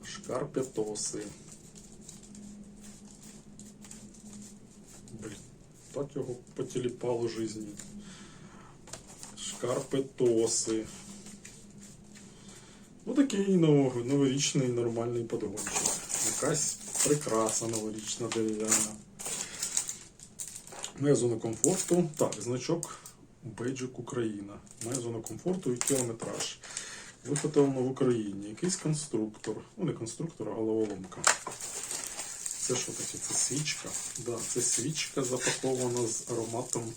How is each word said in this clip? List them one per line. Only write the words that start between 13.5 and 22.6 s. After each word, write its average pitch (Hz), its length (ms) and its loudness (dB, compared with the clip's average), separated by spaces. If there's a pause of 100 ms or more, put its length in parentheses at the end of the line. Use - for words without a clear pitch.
нов-, 135 480 8
новорічний 139 600 4
нормальний 117 560 2
подгончик. 107 500 -4 (600)
Якась 151 380 2 (320)
прикраса 113 640 4
новорічна 110 600 -2
дерев'яна. 110 680 2 (2000)
Моя 139 160 8
зона 117 200 4
комфорту. 170 840 4
Так, - 220 4
значок, 127 600 -2 (440)